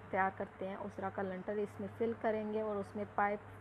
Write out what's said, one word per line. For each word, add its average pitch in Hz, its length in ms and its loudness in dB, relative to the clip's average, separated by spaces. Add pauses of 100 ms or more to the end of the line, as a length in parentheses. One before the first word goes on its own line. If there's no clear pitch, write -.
(100)
तैयार 190 280 4
करते 196 280 -4
हैं 196 100 -4
उस 202 200 -6
तरह 196 140 -2
का 196 120 -2
लेंटर 190 360 -2
इसमें 208 300 -2
फिल 226 260 2
करेंगे 214 480 2
और 214 140 0
उसमें 202 380 -2
पाइप 208 260 4 (200)